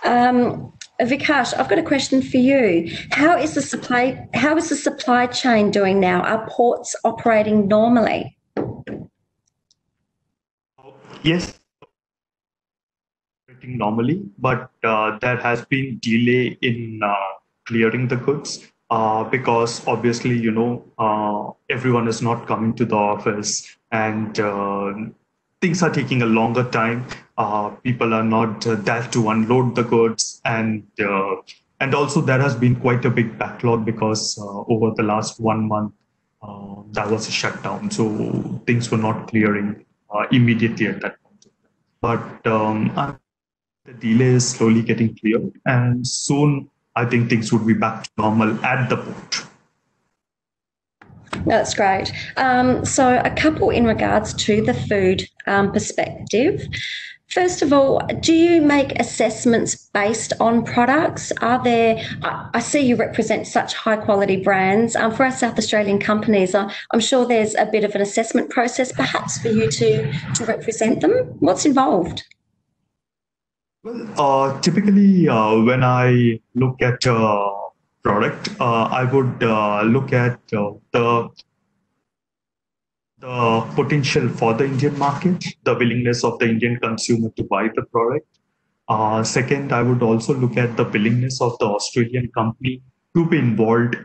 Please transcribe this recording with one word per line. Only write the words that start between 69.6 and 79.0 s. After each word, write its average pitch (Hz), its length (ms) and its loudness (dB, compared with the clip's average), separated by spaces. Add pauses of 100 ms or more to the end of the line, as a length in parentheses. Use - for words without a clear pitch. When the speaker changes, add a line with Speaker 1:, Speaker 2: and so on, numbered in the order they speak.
Speaker 1:
to, 220 440 0 (220)
to 233 100 -4
represent 226 560 -2
them. 320 100 4 (300)
What's 277 260 2
involved? 254 580 2 (1600)
Speaker 2:
Well, 233 340 -12
uh, 135 440 2
typically, 196 680 6
uh, 110 320 4
when 127 220 4
I 123 580 4 (140)
look 127 260 0
at 123 240 0
a 107 600 0 (380)
product, 113 460 -2 (120)
uh, 113 240 2
I 127 200 -2